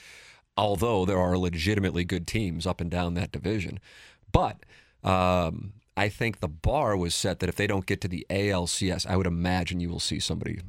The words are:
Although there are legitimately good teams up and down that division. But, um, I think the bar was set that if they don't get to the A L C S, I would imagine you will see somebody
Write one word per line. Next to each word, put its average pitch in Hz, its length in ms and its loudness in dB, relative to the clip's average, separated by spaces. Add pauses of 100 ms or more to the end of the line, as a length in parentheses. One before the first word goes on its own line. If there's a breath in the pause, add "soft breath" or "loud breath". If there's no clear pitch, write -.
(560 loud breath)
Although 101 480 2
there 95 140 2
are 90 180 4
legitimately 90 720 2
good 87 220 -4
teams 92 400 -2
up 90 120 -2
and 87 120 -4
down 87 240 -2
that - 160 -2
division. 98 480 -4 (520 loud breath)
But, 147 260 2 (460 soft breath)
um, 92 720 2 (240)
I 104 120 2
think 113 320 -4
the 90 60 0
bar 107 480 0
was 87 200 0
set 95 240 -2
that 90 100 -2
if 87 60 -2
they 104 100 0
don't 101 220 0
get 98 140 0
to 101 60 -4
the 87 220 -6
A 101 220 2
L 87 160 0
C 92 240 0
S, 87 160 -2
I - 80 0
would 95 100 2
imagine 90 540 0
you 87 100 -2
will 87 100 -4
see - 200 -2
somebody - 500 -4